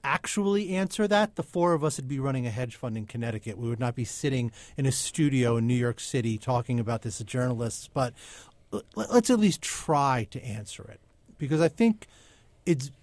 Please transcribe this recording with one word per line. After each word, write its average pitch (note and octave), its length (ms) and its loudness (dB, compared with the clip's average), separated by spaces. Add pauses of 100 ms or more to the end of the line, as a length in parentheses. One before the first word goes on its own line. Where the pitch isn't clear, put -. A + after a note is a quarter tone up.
actually G3 720 0
answer G3 320 0
that, G#3 260 4
the D#3 80 -4
four F3 300 2
of D3 100 2
us D#3 140 0
would C3+ 100 -8
be C#3 100 -4
running C3 300 0
a - 20 -2
hedge A#2 280 -6
fund A#2 180 -6
in A2 100 -6
Connecticut. A2 520 -6
We A#2 100 -4
would A#2 140 -2
not A#2+ 140 0
be B2 100 -2
sitting B2+ 480 -2 (240)
in C#3 80 0
a B2+ 80 4
studio C3 640 2
in A#2 100 2
New B2 80 4
York A#2+ 240 0
City A2+ 380 -2
talking A#2+ 420 -2
about A2+ 220 -2
this - 180 -8
as G#2+ 80 -10
journalists. B2 680 -2
But B2+ 200 0 (580)
l-, - 100 -4 (140)
l-, G#3+ 160 -4
let's A#3+ 180 6
at A#3+ 120 4
least G3+ 200 4
try C#3 680 2
to - 100 -10
answer G#2+ 480 -10
it, - 120 -20 (360)
because D3+ 220 0
I E3 80 6
think A3 400 2 (600)
it's, C#3 240 0 (120)